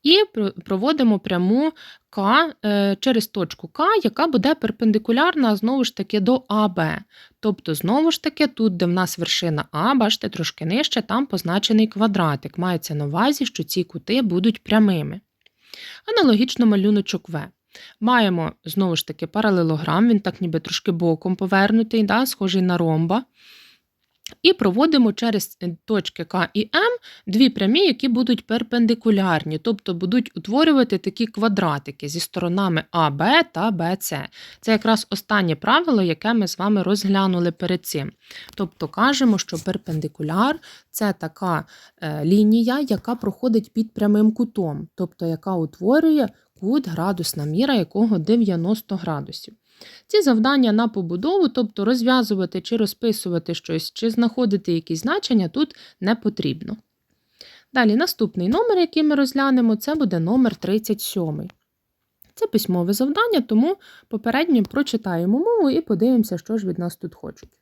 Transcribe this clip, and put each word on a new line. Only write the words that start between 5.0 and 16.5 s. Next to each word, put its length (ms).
знову 280
ж 120
таки, 240
до 280
А 200
Б. 300
Тобто, 340
знову 360
ж 120
таки, 240
тут, 300
де 100
в 20
нас 300
вершина 520
А, 240
бачите, 340
трошки 380
нижче, 360
там 240
позначений 600
квадратик. 720
Мається 360
на 120
увазі, 400
що 180
ці 200
кути 380
будуть 420
прямими. 560
Аналогічно 600